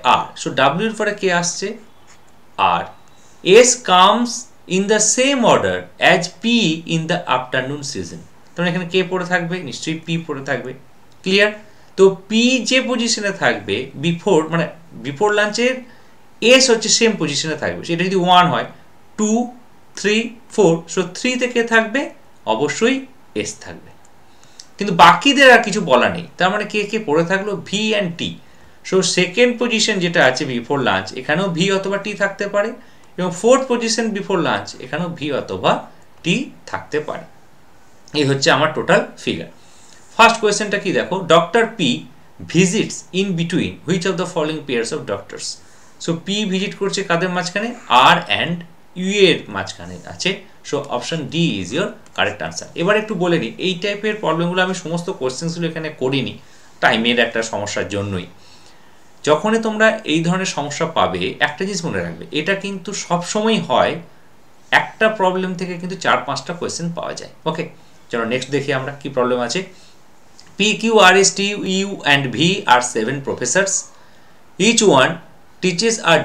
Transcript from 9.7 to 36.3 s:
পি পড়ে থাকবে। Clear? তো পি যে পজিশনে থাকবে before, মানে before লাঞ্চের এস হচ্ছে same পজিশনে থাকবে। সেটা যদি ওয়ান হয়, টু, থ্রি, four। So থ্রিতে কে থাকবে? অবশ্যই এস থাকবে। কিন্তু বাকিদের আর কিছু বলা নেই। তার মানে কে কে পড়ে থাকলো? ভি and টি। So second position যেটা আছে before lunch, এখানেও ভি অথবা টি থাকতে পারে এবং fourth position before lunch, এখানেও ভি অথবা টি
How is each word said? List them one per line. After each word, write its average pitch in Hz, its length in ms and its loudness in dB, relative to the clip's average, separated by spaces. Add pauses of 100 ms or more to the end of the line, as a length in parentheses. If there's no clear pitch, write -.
পি 165 280 -6
পড়ে 139 180 -8
থাকবে। 127 280 -6 (500)
Clear? 202 300 2 (440)
তো 190 200 6 (120)
পি 240 300 2
যে 254 220 0
পজিশনে 226 500 -2
থাকবে 117 600 -2 (120)
before, 170 460 2
মানে 165 200 -2 (360)
before 143 280 0
লাঞ্চের 214 520 0 (560)
এস 254 300 6
হচ্ছে 226 180 2
same 220 300 4
পজিশনে 151 380 -4
থাকবে। 87 280 -6
সেটা 170 200 -2
যদি 190 120 0
ওয়ান 180 300 6
হয়, 117 180 0 (520)
টু, 220 360 0 (440)
থ্রি, 220 400 0 (160)
four। 165 300 4 (140)
So 185 60 2 (120)
থ্রিতে 254 340 -2
কে 240 140 0
থাকবে? 233 480 0 (360)
অবশ্যই 147 600 0 (280)
এস - 260 -6
থাকবে। - 300 -18 (880)
কিন্তু 202 160 -2
বাকিদের 233 580 8
আর 233 100 8
কিছু 214 180 -2
বলা 123 280 4
নেই। 85 180 -8 (120)
তার 185 120 2
মানে 208 140 -2
কে 208 180 -4
কে 214 160 -4
পড়ে 165 260 0
থাকলো? 190 320 -2
ভি 214 380 -2
and 202 240 -2
টি। 87 200 -8 (540)
So 185 100 4
second 180 560 2
position 220 400 0
যেটা 170 260 2
আছে 135 200 2
before 127 400 -2
lunch, 98 340 -2
এখানেও 180 300 -2
ভি 175 240 0
অথবা 196 240 -2
টি 202 180 -6
থাকতে 196 320 -4
পারে 208 260 -2 (440)
এবং 180 140 -4
fourth 247 380 4
position 233 420 0
before 190 280 -2
lunch, 117 420 -2
এখানেও 156 280 -6
ভি 151 240 -6
অথবা 113 580 -2 (320)
টি 233 280 -2 (160)